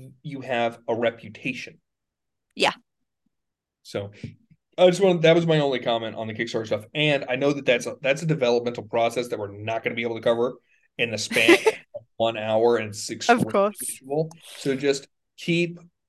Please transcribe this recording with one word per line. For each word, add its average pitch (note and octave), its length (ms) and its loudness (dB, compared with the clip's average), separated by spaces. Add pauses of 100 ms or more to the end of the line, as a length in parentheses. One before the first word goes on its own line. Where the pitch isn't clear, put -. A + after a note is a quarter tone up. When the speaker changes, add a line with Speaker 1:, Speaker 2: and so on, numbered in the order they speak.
(220)
Speaker 1:
you C#3 200 -12
have A#2+ 360 -2 (100)
a A#2+ 60 -2
reputation. A2+ 840 -6 (760)
Speaker 2:
Yeah. - 200 2 (1080)
Speaker 1:
So G2+ 300 -8 (680)
I F3+ 100 8
just F3+ 140 4
want, F3+ 220 4
that E3 120 8
was E3+ 120 4
my D#3 120 4
only C#3 200 0
comment A2+ 360 -2
on A2 120 -8
the A2 60 -8
Kickstarter A2+ 340 -4
stuff. G#2+ 260 -4
And D3+ 340 0
I B2+ 100 -2
know C#3+ 160 2
that C#3 120 -8
that's A#2+ 200 2
a, A#2 160 -8
that's C#3 200 0
a F3 40 -6
developmental A#2+ 580 0
process A#2 460 -2
that A2 100 -4
we're G2+ 120 -8
not G#2+ 320 -6
gonna A#2+ 120 -4
be A#2 80 -4
able A#2 120 -4
to A2 60 -10
cover A#2+ 340 0 (420)
in A#2 120 0
the G#2+ 80 -4
span A2+ 480 4
Speaker 2:
<laughs> - 300 -2
Speaker 1:
of - 60 -16 (160)
one A2+ 200 0
hour A2 400 2
and G#2+ 180 -8
six - 340 -4
Speaker 2:
Of A#3+ 100 4
Speaker 1:
screens - 120 -2
Speaker 2:
course. G#3 280 0
Speaker 1:
visual. D3 500 -4 (260)
So C3+ 200 -2
just C#3 320 -2 (300)
keep, E3+ 420 -2 (300)